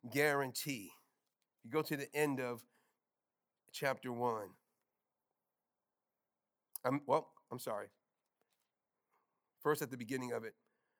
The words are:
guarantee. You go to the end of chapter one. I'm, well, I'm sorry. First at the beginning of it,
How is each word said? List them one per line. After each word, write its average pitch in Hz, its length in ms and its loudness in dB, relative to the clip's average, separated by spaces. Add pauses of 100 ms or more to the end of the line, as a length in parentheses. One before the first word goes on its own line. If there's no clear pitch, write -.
(100)
guarantee. 131 800 2 (720)
You 113 60 -12
go 156 100 2
to 151 160 -2
the 139 180 -6
end 143 240 4
of 120 220 -2 (1120)
chapter 131 400 0
one. 117 360 0 (2250)
I'm, 135 220 0
well, 151 240 2 (200)
I'm 127 80 -6
sorry. 104 280 -6 (1800)
First 147 180 4
at 131 100 -4
the 131 60 -6
beginning 123 360 -2
of 113 120 -2
it, 107 80 -10 (460)